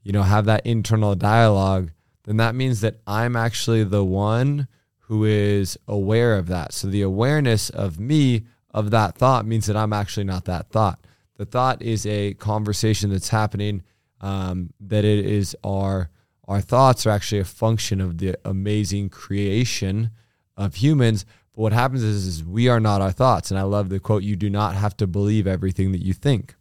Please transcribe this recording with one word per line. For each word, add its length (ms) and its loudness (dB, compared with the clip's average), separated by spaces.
you 120 -6
know, 100 2
have 220 4
that 200 2
internal 480 2
dialogue, 760 2
then 140 -2
that 180 0
means 240 0
that 260 -2
I'm 300 -2
actually 480 0
the 220 2
one 640 0
who 260 -2
is 520 2
aware 480 2
of 100 -2
that. 240 -4
So 160 -6
the 140 0
awareness 680 0
of 300 -6
me, 460 2
of 200 -2
that 260 2
thought, 280 2
means 200 -2
that 100 -2
I'm 160 0
actually 320 -4
not 220 -4
that 240 -6
thought. 360 -2
The 100 -8
thought 360 -2
is 240 -2
a 300 -2
conversation 760 0
that's 180 -2
happening, 560 -2
um, 480 -6
that 240 -2
it 220 2
is 280 -2
our, 440 -2
our 140 -2
thoughts 440 4
are 40 4
actually 300 0
a 40 -2
function 560 -2
of 200 -4
the 260 -4
amazing 640 -2
creation 1000 -2
of 200 -4
humans. 500 2
But 60 -6
what 120 2
happens 280 0
is, 240 0
is 180 -6
we 240 0
are 120 4
not 220 2
our 100 0
thoughts. 400 2
And 80 -2
I 20 -2
love 280 0
the 100 -4
quote, 240 0
"You 120 -2
do 140 -2
not 240 -2
have 240 -2
to 80 0
believe 400 0
everything 460 0
that 100 -2
you 100 -2
think." 500 -2